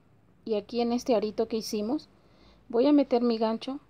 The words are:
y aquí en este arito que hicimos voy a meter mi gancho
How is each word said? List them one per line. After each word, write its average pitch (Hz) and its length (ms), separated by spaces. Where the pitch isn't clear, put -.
y 220 100
aquí 208 260
en 233 120
este 247 220
arito 214 320
que 226 100
hicimos 220 520
voy 240 180
a 302 60
meter 262 280
mi 233 160
gancho 226 420